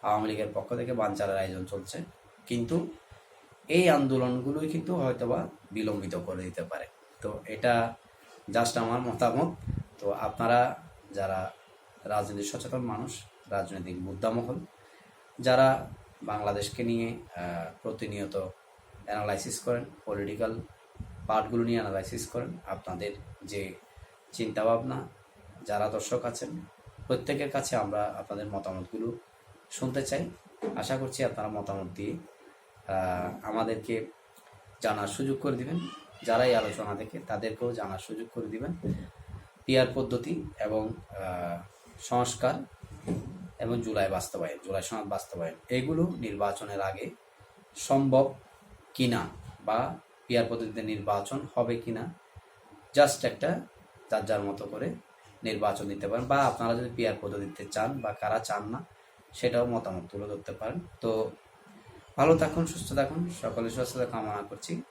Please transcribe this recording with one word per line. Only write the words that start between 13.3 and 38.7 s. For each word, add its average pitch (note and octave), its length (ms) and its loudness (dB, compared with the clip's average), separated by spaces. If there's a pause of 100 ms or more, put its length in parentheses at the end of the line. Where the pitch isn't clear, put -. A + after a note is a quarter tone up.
রাজনৈতিক F#2 460 -2
মুদ্দামহল, A2+ 600 -2 (840)
যারা B2+ 500 6 (320)
বাংলাদেশকে G#2 640 -2
নিয়ে, A#2 340 0 (180)
আহ, E2+ 360 -4 (100)
প্রতিনিয়ত G#2 540 -4 (680)
অ্যানালাইসিস G#2 560 -2
করেন, A#2+ 240 0 (200)
পলিটিক্যাল G#2+ 560 -2 (680)
পার্টগুলো A2 380 2
নিয়ে A#2 160 4
অ্যানালাইসিস G2 460 -4
করেন, - 400 -6
আপনাদের F#2 460 -6 (320)
যে F#2+ 300 -6 (580)
চিন্তাভাবনা, A#2 760 2 (540)
যারা G#2 260 0
দর্শক A2 360 -2
আছেন, C3+ 360 -4 (460)
প্রত্যেকের C#3 440 0
কাছে C3+ 260 0
আমরা G#2 420 0
আপনাদের G2+ 280 -6
মতামতগুলো G2+ 720 -4 (520)
শুনতে C3+ 320 -2
চাই। - 280 -2 (460)
আশা C3 200 -2
করছি C3 280 -2
আপনারা G#2+ 240 -2
মতামত G2+ 380 -4
দিয়ে, G2+ 300 -6 (720)
আহ, F#2 580 0
আমাদেরকে A2+ 600 -2 (760)
জানার G2+ 260 0
সুযোগ C3+ 340 0
করে C3+ 160 0
দিবেন। D3+ 240 -2 (420)
যারা A#2 220 6
এই B2 100 8
আলোচনা G#2 400 0
দেখে A2 240 -8
তাদেরকেও A2+ 540 -2
জানার G2 260 -4
সুযোগ A2 360 -8
করে A2+ 120 -4
দিবেন। A#2 260 -4 (920)